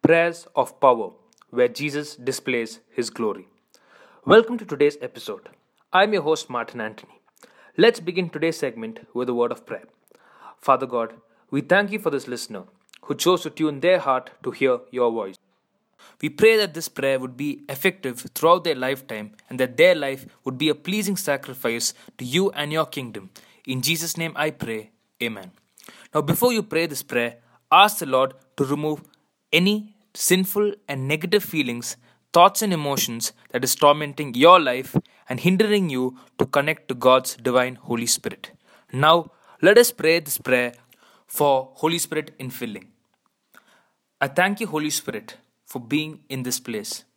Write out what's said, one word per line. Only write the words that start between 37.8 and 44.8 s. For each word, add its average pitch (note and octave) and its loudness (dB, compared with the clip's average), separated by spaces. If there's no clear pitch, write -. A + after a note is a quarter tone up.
Spirit. - -6
Now, D#3+ 4
let G#3 8
us A#3+ 6
pray E3 0
this C#3+ -8
prayer B2 0
for C3+ 0
Holy E3+ -2
Spirit D#3 -8
infilling. A#2+ -12
I C#3 -2
thank F#3 0
you, A3 -8
Holy D3+ -6